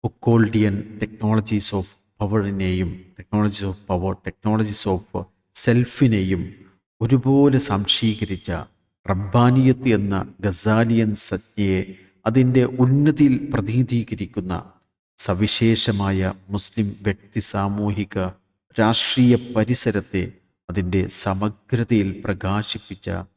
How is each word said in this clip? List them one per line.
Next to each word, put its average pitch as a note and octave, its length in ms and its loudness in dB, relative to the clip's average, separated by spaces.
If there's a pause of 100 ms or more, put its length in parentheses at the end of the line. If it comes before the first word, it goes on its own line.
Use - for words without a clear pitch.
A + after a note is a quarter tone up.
ഫുക്കോൾഡിയൻ A2 720 2 (220)
technologies G#2+ 720 -2
of F#2+ 140 -4 (300)
പവറിനെയും, F#2+ 720 -2 (240)
technologies G#2 520 -2
of F#2 180 -6
power, F#2 360 -4
technologies G#2+ 680 -2
of F#2+ 160 -2 (520)
സെൽഫിനെയും A2+ 880 0 (600)
ഒരുപോലെ C3+ 580 4
സംശീകരിച്ച G#2 920 -2 (560)
റബ്ബാനിയത്ത് B2 840 2
എന്ന G2+ 260 2 (240)
ഗസാലിയൻ A2 760 0
സജ്ഞയെ G2 640 -2 (460)
അതിൻ്റെ B2+ 380 4 (160)
ഉന്നതിയിൽ C#3 560 4 (100)
പ്രതിനിധീകരിക്കുന്ന G#2+ 1080 -2 (640)
സവിശേഷമായ G2+ 1040 0 (300)
മുസ്ലിം G2+ 380 -2 (160)
വ്യക്തി G2+ 360 -4
സാമൂഹിക G2+ 760 -4 (600)
രാഷ്ട്രീയ A#2+ 600 4 (160)
പരിസരത്തെ G#2+ 720 0 (460)
അതിൻ്റെ F#2 320 0 (160)
സമഗ്രതയിൽ G2+ 920 -2 (120)
പ്രകാശിപ്പിച്ച G2+ 840 -6 (300)